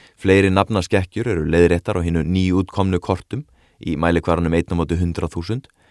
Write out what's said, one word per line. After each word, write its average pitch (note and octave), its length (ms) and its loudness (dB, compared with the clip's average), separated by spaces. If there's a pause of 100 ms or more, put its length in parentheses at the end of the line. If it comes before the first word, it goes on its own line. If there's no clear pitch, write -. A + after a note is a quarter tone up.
(160)
Fleiri G2 400 4
nafnaskekkjur G2 760 0
eru D#2+ 100 -2
leiðréttar E2+ 560 2
á - 60 0
hinu E2+ 180 0
nýútkomnu F#2 800 0
kortum A2 400 -6 (400)
í D#2 160 -4
mælikvarðanum E2+ 560 0
einn E2 160 -2
á F2 80 -2
móti E2 160 -2
hundrað E2+ 400 -4
þúsund, G#2 320 -8 (240)